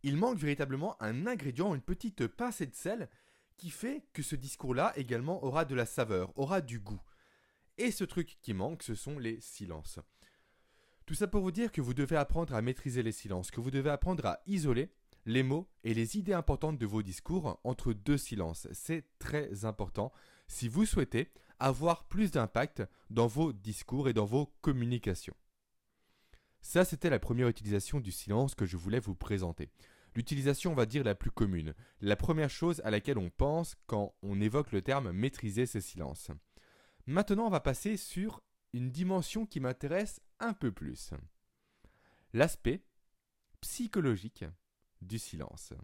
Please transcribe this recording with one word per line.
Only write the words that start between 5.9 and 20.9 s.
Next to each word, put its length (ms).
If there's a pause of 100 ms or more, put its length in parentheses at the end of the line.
aura 240
du 180
goût. 220 (760)
Et 140
ce 120
truc 380
qui 120
manque, 300
ce 120
sont 240
les 220
silences. 580 (1040)
Tout 80
ça 140
pour 140
vous 100
dire 200
que 100
vous 120
devez 220
apprendre 400
à 80
maîtriser 400
les 80
silences, 400
que 100
vous 80
devez 220
apprendre 340
à 220
isoler 440 (360)
les 160
mots 260 (140)
et 100
les 240
idées 160
importantes 440
de 80
vos 180
discours 600
entre 300
deux 240
silences. 560
C'est 320 (140)
très 460
important 460 (360)
si 200
vous 180
souhaitez 460 (280)